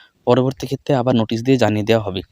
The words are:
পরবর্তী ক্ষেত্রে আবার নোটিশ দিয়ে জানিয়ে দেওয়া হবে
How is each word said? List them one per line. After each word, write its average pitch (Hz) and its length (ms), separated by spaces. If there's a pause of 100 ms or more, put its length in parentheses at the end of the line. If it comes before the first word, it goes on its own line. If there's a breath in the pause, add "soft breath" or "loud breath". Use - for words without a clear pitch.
(260 loud breath)
পরবর্তী 127 400
ক্ষেত্রে - 280
আবার 123 220
নোটিশ 113 260
দিয়ে 135 160
জানিয়ে 107 260
দেওয়া 110 200
হবে 95 160 (120)